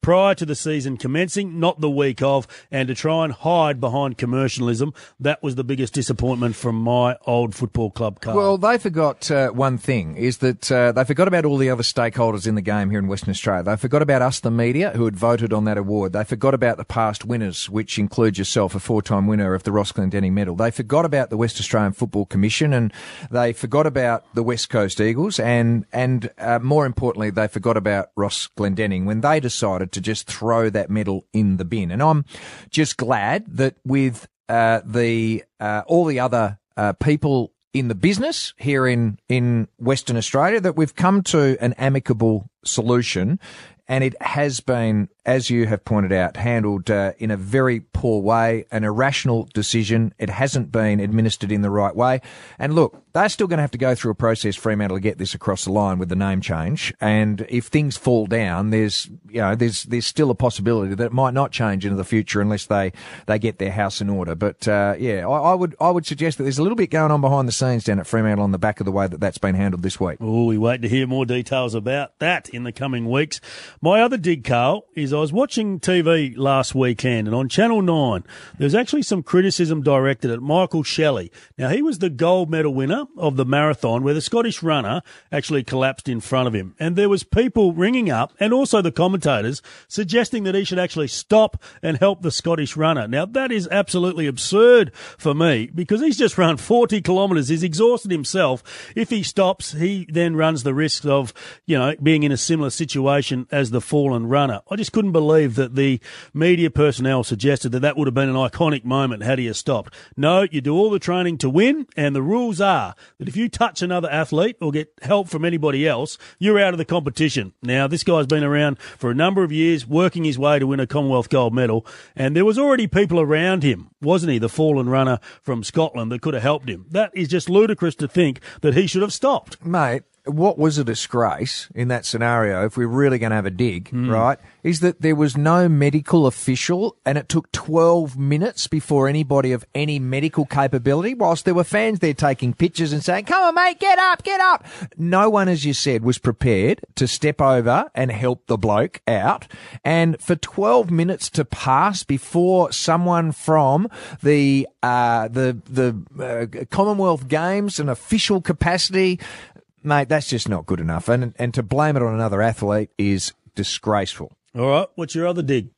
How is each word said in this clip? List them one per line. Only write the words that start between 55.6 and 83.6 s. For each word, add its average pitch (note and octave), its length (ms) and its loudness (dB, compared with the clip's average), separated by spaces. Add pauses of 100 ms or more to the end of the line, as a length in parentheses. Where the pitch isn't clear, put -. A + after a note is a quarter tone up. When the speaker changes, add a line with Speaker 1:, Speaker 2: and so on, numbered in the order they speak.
Speaker 2:
the F#2+ 60 -4
line G2 280 0
with F#2 80 -4
the F2+ 80 -4
name G2 240 0
change. F2 600 -4
And G#2+ 480 0
if A#2+ 180 -4
things D3+ 300 -2
fall A#2 280 2
down, G2+ 440 -2
there's, G#2+ 380 0 (220)
you A2+ 120 -4
know, G2+ 120 2
there's, A#2 300 -2
there's A#2 240 -4
still D3 240 0
a A2+ 40 0
possibility G#2 600 0
that A#2 100 -2
it A2+ 60 -4
might B2+ 220 0
not C3+ 180 0
change G2+ 340 -2
into G2 120 -2
the F#2+ 80 -4
future G#2 360 0
unless G#2 240 -2
they, G2 280 0 (340)
they G#2+ 100 2
get G#2+ 220 -4
their F#2+ 120 -2
house G2 280 -2
in G2+ 100 -4
order. F2+ 240 -4
But, G2 340 -4
uh, G2+ 300 2
yeah, G2 300 -4
I, D3 240 2
I - 20 4
would, F3+ 260 -2
I E3+ 120 4
would F3 140 -2
suggest D#3 320 -4
that C#3 60 -4
there's C3+ 140 -2
a D3 60 0
little G#3+ 140 0
bit G3 120 0
going D#3 220 2
on D3 100 2
behind C3+ 280 2
the - 20 -4
scenes B2 320 0
down G2+ 160 0
at - 80 -8
Fremantle G#2+ 380 0
on G2 60 0
the F#2 60 0
back G#2 220 -2
of G2+ 60 -4
the G2 80 -2
way G2 140 0
that F2 120 -8
that's F#2+ 180 -2
been F#2+ 180 0
handled F#2 280 -2
this F#2 160 -6
week. F2 220 -2
Speaker 1:
Oh, A2+ 240 0
we A2+ 120 0
wait A#2 240 0
to A2+ 80 -4
hear C3 160 0
more C3 200 -2
details B2 500 -4
about B2+ 440 -6
that D#3+ 300 -2
in A#2+ 140 -10
the B2 80 -8
coming A#2+ 380 -6
weeks. C#3 320 -2 (400)
My F#3+ 200 4
other B3 160 2
dig, E3 260 -2
Carl, C3 420 0 (100)
is C#3+ 180 -4
I D3 60 0
was D3+ 140 -2
watching G#3+ 460 -2
T F3+ 220 0
V D#3 360 2
last C3+ 360 2
weekend, B2 540 0
and A2 80 -2
on C3 140 -2
Channel A3 320 2
nine, C#3+ 420 2 (340)
there C#3+ 80 -2
was D3 100 2
actually B3+ 260 0
some F#3+ 220 -2
criticism F3 580 2
directed C3+ 500 2
at A#2+ 100 -6
Michael D#3+ 420 0
Shelley. C3 480 -2 (260)
Now, C3 120 -2
he G#3+ 120 0
was D4 180 -2
the F#3 100 0
gold E3 400 0
medal D#3 240 0
winner D3+ 320 -2 (120)
of D3+ 180 0
the C3 100 0
marathon C3+ 580 2